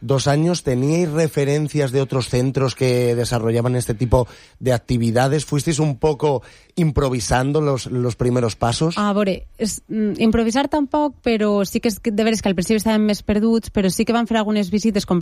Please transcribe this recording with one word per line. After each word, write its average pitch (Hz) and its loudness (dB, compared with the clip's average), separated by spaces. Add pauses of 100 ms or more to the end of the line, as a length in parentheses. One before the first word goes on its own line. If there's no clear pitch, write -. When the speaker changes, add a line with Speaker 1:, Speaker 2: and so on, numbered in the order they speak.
Speaker 1:
Dos 127 0
años, 156 2
¿teníais 147 0
referencias 147 0
de 139 2
otros 127 -2
centros 131 0
que 123 2
desarrollaban 117 0
este 120 -2
tipo 123 2 (320)
de 127 0
actividades? 123 0
¿Fuisteis 147 -2
un 147 0
poco 151 0 (320)
improvisando 139 0
los, 139 -2
los 123 -2
primeros 123 0
pasos? 156 0
Speaker 2:
A 208 0
veure, 196 -2 (100)
és, - -6
mm, 214 -2
improvisar 226 2
tampoc, 294 -2
però 208 2
sí 226 -4
que - -2
és 208 -4
que 233 -2
de 208 0
veres 220 0
que 208 2
al 175 -2
principi 190 0
estàvem 214 2
més 208 -2
perduts, 220 0
però 196 0
sí 220 0
que 226 -2
vam 233 0
fer 226 0
algunes 208 0
visites, 208 0
com 180 2